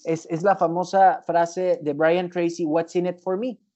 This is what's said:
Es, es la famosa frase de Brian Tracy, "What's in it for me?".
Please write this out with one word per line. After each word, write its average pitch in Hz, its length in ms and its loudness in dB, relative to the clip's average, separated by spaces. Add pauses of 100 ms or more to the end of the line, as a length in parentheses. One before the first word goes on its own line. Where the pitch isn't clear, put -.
Es, 165 260 -4
es 165 120 -4
la 190 140 2
famosa 180 680 2
frase 170 560 0
de 147 100 -2
Brian 170 380 2
Tracy, 170 340 -4
"What's 165 320 -2
in 180 100 0
it 180 120 -6
for 185 180 -4
me?". 233 220 -6 (180)